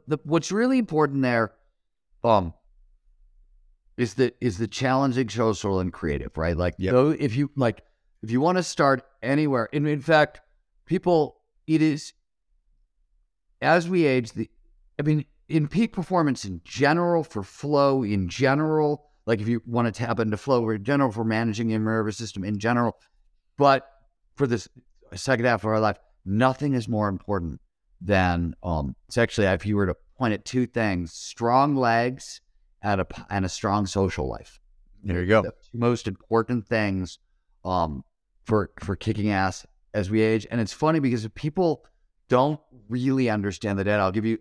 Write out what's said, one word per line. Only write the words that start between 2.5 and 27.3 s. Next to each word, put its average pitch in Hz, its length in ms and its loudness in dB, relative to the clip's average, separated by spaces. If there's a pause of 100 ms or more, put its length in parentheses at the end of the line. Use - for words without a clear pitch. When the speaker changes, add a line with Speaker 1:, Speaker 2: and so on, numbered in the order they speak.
Speaker 1:
is 120 180 -2
the, 123 260 2
is 110 180 -2
the 113 80 -2
challenging 131 600 0
social 104 500 0
and 92 140 -2
creative, 71 440 -6
right? 80 200 -2
Like, 87 200 -2
Speaker 2:
Yep. 92 160 -2
Speaker 1:
though, 135 180 4
if 127 240 -4
you, 139 200 -2
like, 120 280 0 (380)
if 110 80 -12
you 123 120 0
wanna 180 220 2
start 139 400 0 (200)
anywhere, 135 500 0
and 147 140 -2
in 147 140 -2
fact, 151 400 2 (440)
people, 170 560 0 (240)
it 156 160 2
is, 151 320 0 (1500)
as 170 280 2
we 175 160 2
age, 127 280 2
the, - 160 -8 (500)
I 147 40 -6
mean, 151 220 2 (220)
in 147 200 0
peak 220 260 0
performance 165 520 -2
in 90 180 -10
general, 160 600 0
for 101 200 -8
flow 139 600 0
in 98 260 0
general, 147 800 0 (160)
like, 113 160 0
if 104 60 -4
you 117 180 0
wanna 117 260 0
tap 117 280 -4
into 107 180 0
flow 120 320 0
in 107 140 -4
general, 139 280 0
for 113 120 -6
managing 113 460 -2
your 110 100 0
nervous 110 380 -2
system 104 260 -10
in 101 160 -4
general, 120 380 0 (600)
but 139 300 4 (480)
for 143 120 0
this 117 200 -2 (460)
second 120 320 0
half 117 180 4
of 110 40 -2
our 110 120 2
life, 107 180 2 (280)
nothing 131 480 2
is 117 140 -2
more 107 200 0
important 92 540 -4 (400)